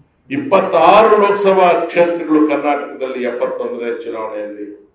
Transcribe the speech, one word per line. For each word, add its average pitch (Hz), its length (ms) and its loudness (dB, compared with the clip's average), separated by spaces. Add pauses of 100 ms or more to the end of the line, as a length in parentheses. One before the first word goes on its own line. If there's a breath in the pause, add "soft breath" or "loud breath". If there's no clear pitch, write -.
(300)
ಇಪ್ಪತ್ತಾರು 185 880 4
ಲೋಕಸಭಾ 190 680 2
ಕ್ಷೇತ್ರಗಳು 160 640 0
ಕರ್ನಾಟಕದಲ್ಲಿ 139 760 -4
ಎಪ್ಪತ್ತೊಂದನೇ 120 800 -6
ಚುನಾವಣೆಯಲ್ಲಿ 104 920 -12